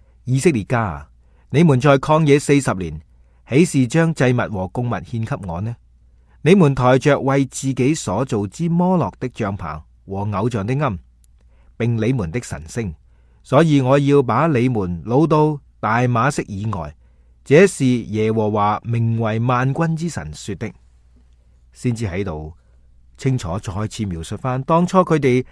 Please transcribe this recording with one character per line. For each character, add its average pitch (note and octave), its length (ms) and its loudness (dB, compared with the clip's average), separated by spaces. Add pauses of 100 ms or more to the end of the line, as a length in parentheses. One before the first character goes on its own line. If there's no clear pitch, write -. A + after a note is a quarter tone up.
(240)
以 C3 140 0
色 F3 120 4
列 A2 140 0
家 A#2+ 160 -2
啊， D#2 300 -6 (400)
你 C#3+ 120 2
們 C#3+ 160 6
在 C#3 200 4
曠 D#3 260 0
野 C#3+ 140 6
四 C#3+ 200 2
十 C3 160 0
年， E2 240 -8 (500)
豈 C#3+ 160 4
是 C3+ 220 2
將 E3 280 0
祭 B2+ 180 2
物 B2 40 0 (160)
和 F#2 160 -4
供 B2 200 -8
物 A#2 60 -4
獻 A2 300 -6
給 A2 220 -8
我 E2+ 140 -8
呢？ A2+ 160 -6 (640)
你 D#3+ 120 6
們 D3+ 200 6
抬 B2+ 240 4
着 C#3 220 2
為 C3+ 260 0
自 C3+ 260 -6
己 B2+ 220 2
所 G#2+ 300 -4
造 G#2 220 -2
之 E3 220 -6
摩 F3 280 2
洛 A#2 220 0
的 B2+ 120 -6
帳 G2+ 260 -4
棚 D#2 260 -10 (240)
和 F#2+ 140 -8 (160)
偶 A2 140 0
像 G#2 160 -4
的 B2 80 -2
龕， C3 240 -2 (800)
並 A#2 200 0
你 A2 160 0
們 G2+ 180 -4
的 A#2+ 120 -6
神 - 260 -12
星， G#2 260 -6 (480)
所 C3+ 200 4
以 D3 180 2
我 C3 180 2
要 C#3+ 240 4
把 A#2+ 240 0
你 B2+ 220 2
們 F2+ 360 -4
擄 B2+ 220 2
到 D3+ 340 2 (200)
大 A2 200 0
馬 B2 300 0
色 - 160 -4
以 G2+ 200 -8
外。 E2 280 -6 (500)
這 E3 220 6
是 F#3 180 -2
耶 A2 480 0
和 G#2+ 180 0
華 G#2 340 0
名 A2+ 360 0
為 A2 200 -2
萬 B2+ 340 0
軍 E3 200 0
之 E3 140 -4
神 D3+ 240 -10
說 - 220 -10
的。 - 180 -10 (1000)
先 B2 220 -4
知 A2+ 120 -6
喺 F#2+ 180 -4
度 D#2+ 300 -8 (640)
清 C3 180 0
楚 F2+ 220 -6
再 G#2 280 -6
次 G#2+ 200 -8
描 E2+ 160 -6
述 F#2 140 -12
返 C3 260 -6
當 E3+ 240 2
初 F#3 120 0
佢 E3 200 2
哋 B2+ 340 2